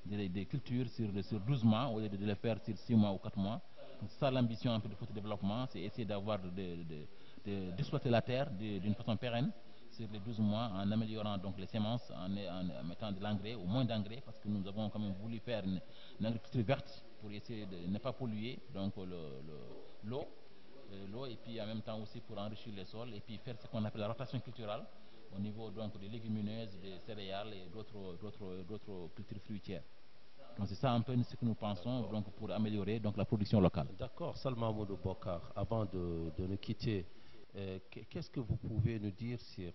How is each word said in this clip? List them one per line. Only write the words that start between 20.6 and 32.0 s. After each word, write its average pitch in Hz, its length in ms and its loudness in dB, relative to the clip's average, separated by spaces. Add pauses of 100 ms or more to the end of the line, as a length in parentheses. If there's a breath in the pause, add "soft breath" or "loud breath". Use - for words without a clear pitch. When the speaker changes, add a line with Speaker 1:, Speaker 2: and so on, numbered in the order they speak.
Speaker 1:
euh, 98 200 -6
l'eau, 131 140 -4
et 113 160 -6
puis 113 180 -4
en 104 60 -2
même 110 160 -2
temps 110 180 -4
aussi 110 200 -6
pour 110 180 -6
enrichir 107 380 -4
les 92 80 -6
sols 110 280 -8
et 101 80 -6
puis 107 180 -8
faire 120 220 -6
ce - 60 -10
qu'on - 180 0
appelle 104 180 -2
la 104 60 2
rotation 127 300 -2
culturelle 113 440 -4 (540 loud breath)
au 98 40 -2
niveau 107 300 -2
donc 104 280 -4
des 98 100 -6
légumineuses, 110 720 -2
des 92 240 -8
céréales 104 480 -4
et 92 220 -8
d'autres, 98 460 -6
d'autres, 95 460 -4
d'autres 98 480 -4
cultures 101 280 -6
fruitières. 95 400 -4 (760)
Donc 101 100 2
c'est 98 100 0
ça 127 160 6
un 117 100 6
peu 127 200 0
ce - 140 0
que - 80 -2
nous 110 100 6
pensons 110 460 0